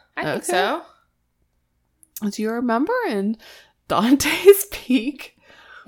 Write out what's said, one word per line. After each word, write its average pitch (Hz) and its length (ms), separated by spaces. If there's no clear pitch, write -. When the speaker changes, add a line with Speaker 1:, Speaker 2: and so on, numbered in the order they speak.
Speaker 1:
I - 60
think - 200
Speaker 2:
Okay. - 80
Speaker 1:
so. 220 300
Speaker 2:
Do 202 120
you 220 100
remember 247 420
in 214 300
Dante's 294 800
<laughs> - 40
Peak? - 640